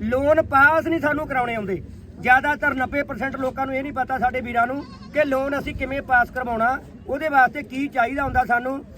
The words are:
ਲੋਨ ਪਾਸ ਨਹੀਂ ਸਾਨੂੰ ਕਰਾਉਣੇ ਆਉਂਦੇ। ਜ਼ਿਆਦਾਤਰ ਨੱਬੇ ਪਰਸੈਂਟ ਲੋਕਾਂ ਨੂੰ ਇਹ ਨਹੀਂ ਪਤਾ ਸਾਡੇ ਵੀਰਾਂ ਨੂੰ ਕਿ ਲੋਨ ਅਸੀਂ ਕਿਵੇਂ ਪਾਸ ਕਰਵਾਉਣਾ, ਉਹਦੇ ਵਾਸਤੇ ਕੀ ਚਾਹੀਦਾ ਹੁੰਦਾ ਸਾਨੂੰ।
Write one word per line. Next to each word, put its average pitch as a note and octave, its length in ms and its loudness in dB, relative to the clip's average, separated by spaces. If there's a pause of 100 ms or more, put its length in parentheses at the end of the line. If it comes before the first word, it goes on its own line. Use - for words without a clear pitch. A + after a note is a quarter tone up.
ਲੋਨ C#4 400 2
ਪਾਸ D4 460 4
ਨਹੀਂ E4 120 0
ਸਾਨੂੰ D4 280 0
ਕਰਾਉਣੇ B3 280 -2
ਆਉਂਦੇ। G3 260 -4 (380)
ਜ਼ਿਆਦਾਤਰ C#4+ 540 4
ਨੱਬੇ C4 300 -2
ਪਰਸੈਂਟ C4+ 320 -6
ਲੋਕਾਂ C4 300 -4
ਨੂੰ C4+ 100 -4
ਇਹ C4+ 80 -4
ਨਹੀਂ C#4+ 100 -8
ਪਤਾ B3+ 240 -2
ਸਾਡੇ B3 240 0
ਵੀਰਾਂ A#3 260 0
ਨੂੰ C#4+ 160 -6 (300)
ਕਿ D4+ 120 2
ਲੋਨ C#4 340 0
ਅਸੀਂ D4 160 -6
ਕਿਵੇਂ C4 260 -4
ਪਾਸ B3 300 2
ਕਰਵਾਉਣਾ, A#3+ 460 0 (300)
ਉਹਦੇ C#4+ 220 -4
ਵਾਸਤੇ C4+ 340 4
ਕੀ C4+ 240 -6
ਚਾਹੀਦਾ C4 360 0
ਹੁੰਦਾ B3+ 220 0
ਸਾਨੂੰ। B3+ 400 -2 (120)